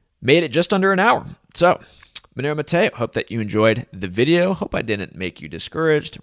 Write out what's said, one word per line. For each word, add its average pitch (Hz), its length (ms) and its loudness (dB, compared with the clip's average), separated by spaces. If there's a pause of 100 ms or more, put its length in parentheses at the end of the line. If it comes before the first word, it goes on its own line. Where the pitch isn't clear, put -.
(200)
Made 160 240 4
it 127 80 -6
just 170 200 0
under 190 200 2
an 180 80 0
hour. 226 260 2 (280)
So, - 260 4 (560)
Monero 147 200 -4
Mateo, 160 380 0
hope 120 200 -4
that - 160 -4
you 113 100 -4
enjoyed 107 520 2
the 95 160 -8
video. 165 460 2
Hope - 200 -6
I 196 80 -2
didn't 101 340 -6
make 90 240 -8
you 80 80 -14
discouraged. 151 760 -2